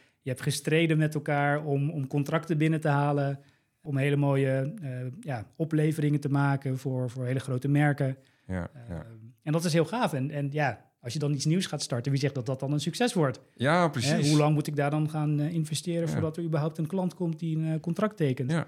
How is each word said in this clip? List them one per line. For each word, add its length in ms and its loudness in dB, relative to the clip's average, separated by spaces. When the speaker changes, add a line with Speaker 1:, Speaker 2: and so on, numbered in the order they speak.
Speaker 1:
je 100 -8
hebt 120 -6
gestreden 560 2
met 160 2
elkaar 500 0
om, 260 0
om 160 -4
contracten 520 0
binnen 220 2
te 80 0
halen, 520 0
om 160 -4
hele 200 2
mooie, 680 2
eh, 80 -10
ja, 260 -8
opleveringen 640 2
te 100 -4
maken 480 0
voor, 320 -4
voor 140 -8
hele 160 -2
grote 280 -2
merken. 480 2
Speaker 2:
Ja, 240 -4
ja. 60 -8
Speaker 1:
Ehm, 60 -6
en 100 -2
dat 120 0
is 80 0
heel 120 4
gaaf. 280 0
En, 180 -2
en 220 -4
ja, 340 -2
als 120 -8
je 60 -4
dan 140 0
iets 120 -2
nieuws 220 2
gaat 160 -6
starten, 300 -2
wie 80 2
zegt 140 0
dat 120 -4
dat 140 -4
dan 120 -2
een 80 0
succes 340 -2
wordt? 260 2
Speaker 2:
Ja, 280 4
Speaker 1:
Hè, 80 4
Speaker 2:
precies. 380 2
Speaker 1:
hoe 100 6
lang 160 6
moet 120 2
ik 100 -4
daar 140 2
dan 200 0
gaan, 300 0
eh, 120 0
investeren 540 -2
Speaker 2:
Ja. 60 -2
Speaker 1:
voordat 240 0
er 60 -4
überhaupt 360 0
een 80 0
klant 280 -2
komt 240 -2
die 180 -2
een, 180 0
eh, 60 -2
contract 360 -2
tekent? 340 0
Speaker 2:
Ja. 180 0